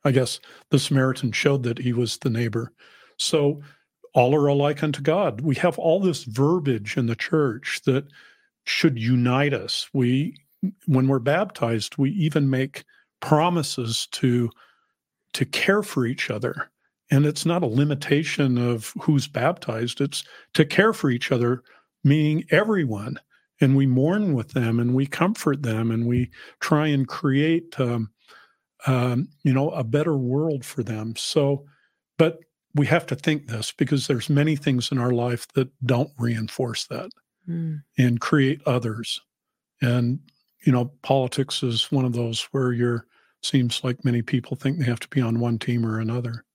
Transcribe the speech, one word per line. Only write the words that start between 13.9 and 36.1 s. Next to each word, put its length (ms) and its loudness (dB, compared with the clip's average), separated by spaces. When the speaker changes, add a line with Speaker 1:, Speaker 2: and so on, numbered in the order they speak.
Speaker 1:
to, 360 0
to 120 -2
care 380 0
for 240 -2
each 240 -6
other. 400 -6
And 140 4
it's 200 -2
not 180 0
a 40 -2
limitation 920 0
of 420 -2
who's 260 2
baptized. 720 -4
It's 240 -2
to 100 4
care 300 4
for 160 0
each 220 0
other, 320 0
meaning 480 4
everyone. 680 0
And 160 6
we 120 4
mourn 460 2
with 180 -4
them 280 0
and 140 2
we 140 2
comfort 560 0
them 260 -2
and 160 0
we 240 0
try 280 2
and 200 0
create, 720 0
um, 320 -2
um, 420 0
you 100 4
know, 180 2
a 120 -4
better 340 0
world 460 -2
for 200 -8
them. 340 -8
So, 480 0
but 200 2
we 100 2
have 220 0
to 80 -6
think 320 -4
this 240 -8
because 340 -2
there's 240 -4
many 260 2
things 360 -2
in 80 -2
our 120 0
life 420 -2
that 160 -2
don't 340 0